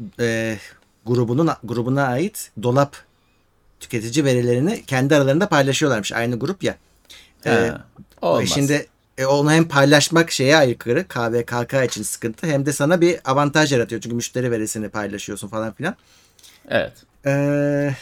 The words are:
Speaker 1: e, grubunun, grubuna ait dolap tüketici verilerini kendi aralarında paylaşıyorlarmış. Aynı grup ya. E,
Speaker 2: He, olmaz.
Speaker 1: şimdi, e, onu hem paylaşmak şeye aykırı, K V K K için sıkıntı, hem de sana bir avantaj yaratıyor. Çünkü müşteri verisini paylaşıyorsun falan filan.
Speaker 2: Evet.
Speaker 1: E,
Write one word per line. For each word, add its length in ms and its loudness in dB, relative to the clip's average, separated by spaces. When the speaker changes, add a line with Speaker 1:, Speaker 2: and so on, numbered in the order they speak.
Speaker 1:
e, 380 -2
grubunun, 420 2
grubuna 380 -2
ait 480 -4
dolap 340 2
tüketici 440 -4
verilerini 640 0
kendi 300 2
aralarında 320 2
paylaşıyorlarmış. 640 0
Aynı 260 -2
grup 240 -6
ya. 140 -2
E, 40 0
Speaker 2:
He, 220 2
olmaz. 320 2
Speaker 1:
şimdi, 320 0
e, 80 0
onu 260 4
hem 160 4
paylaşmak 600 4
şeye 260 4
aykırı, 520 0
K 240 -2
V 120 0
K 220 -4
K 180 0
için 180 -4
sıkıntı, 440 -8
hem 200 -2
de 60 0
sana 280 0
bir 240 2
avantaj 480 2
yaratıyor. 280 0
Çünkü 160 -6
müşteri 340 -4
verisini 380 -4
paylaşıyorsun 600 -8
falan 240 -8
filan. 240 -8
Speaker 2:
Evet. 240 -2
Speaker 1:
E, 760 0